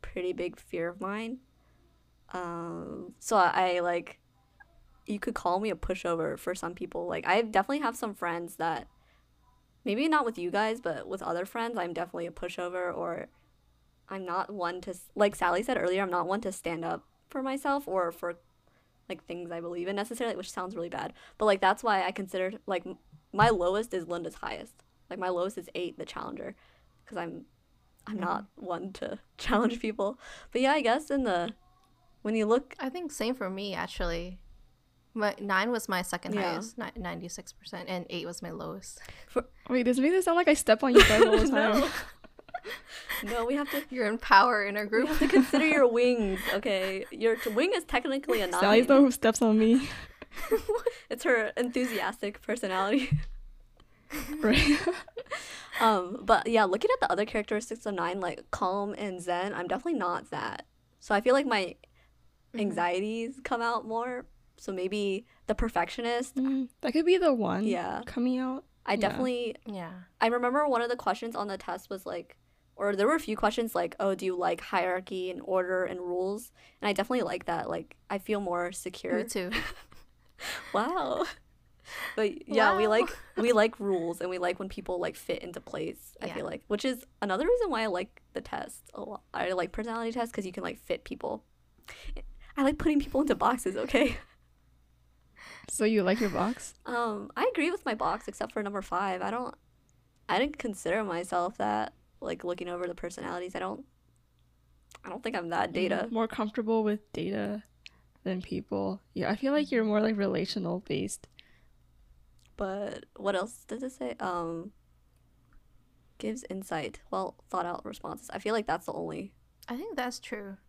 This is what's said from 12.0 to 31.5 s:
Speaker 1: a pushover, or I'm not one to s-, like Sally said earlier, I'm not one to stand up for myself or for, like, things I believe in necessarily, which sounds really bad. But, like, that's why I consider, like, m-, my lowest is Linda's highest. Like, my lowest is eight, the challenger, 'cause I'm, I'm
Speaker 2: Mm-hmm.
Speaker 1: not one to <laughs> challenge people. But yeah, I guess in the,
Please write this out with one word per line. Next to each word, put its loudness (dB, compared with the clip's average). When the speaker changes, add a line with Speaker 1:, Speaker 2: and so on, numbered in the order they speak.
Speaker 1:
a -10
pushover, -6
or -6
I'm -10
not -4
one -4
to -10
s-, -12
like 4
Sally 2
said 0
earlier, 2
I'm -2
not 0
one 0
to -4
stand -6
up -4
for -6
myself -2
or 0
for, -6
like, -8
things -8
I -6
believe -6
in -2
necessarily, -2
which -8
sounds -6
really -6
bad. -6
But, 2
like, 6
that's 4
why 4
I 0
consider, -4
like, -2
m-, -12
my 6
lowest 0
is -4
Linda's -6
highest. -10
Like, -8
my -2
lowest 0
is -10
eight, -6
the -8
challenger, -10
'cause -12
I'm, -8
I'm -8
Speaker 2:
Mm-hmm. -4
Speaker 1:
not -2
one -6
to -8
<laughs> -20
challenge 2
people. -2
But 0
yeah, 6
I 4
guess 2
in 2
the, 0